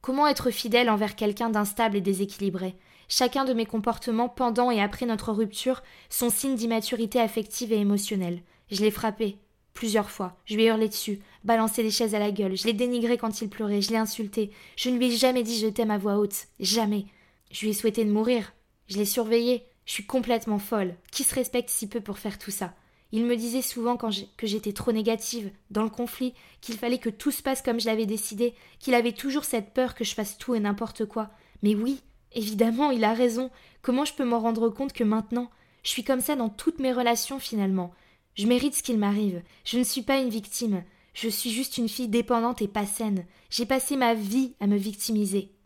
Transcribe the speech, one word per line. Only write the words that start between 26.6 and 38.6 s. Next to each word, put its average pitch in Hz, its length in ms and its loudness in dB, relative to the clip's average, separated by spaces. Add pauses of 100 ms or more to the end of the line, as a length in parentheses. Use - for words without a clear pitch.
qu'il 226 140 -8
fallait 247 220 -2
que 233 120 -4
tout 269 220 -2
se - 120 -8
passe 269 180 -2
comme 233 180 0
je 226 60 -4
l'avais 220 220 0
décidé, 220 480 -2 (240)
qu'il 254 160 2
avait 240 160 4
toujours 269 340 -4
cette 214 260 -2
peur 254 220 0
que - 100 -6
je - 120 -4
fasse 208 240 -6
tout 240 160 -2
et 220 40 0
n'importe 208 460 -2
quoi. 214 240 -6 (320)
Mais 208 140 4
oui, 254 260 -2 (300)
évidemment, 226 580 2
il 233 140 2
a 214 100 4
raison. 247 380 0 (320)
Comment 262 200 2
je 285 100 -4
peux 269 120 -2
m'en 233 140 2
rendre 226 300 2
compte 262 240 -4
que 240 100 -2
maintenant ? 226 480 0 (320)
Je - 80 -4
suis 247 120 -4
comme 254 180 0
ça 294 140 -2
dans 226 140 0
toutes 320 300 -2
mes 262 120 2
relations 240 460 2
finalement. 190 540 0 (420)
Je 202 140 0
mérite 247 260 4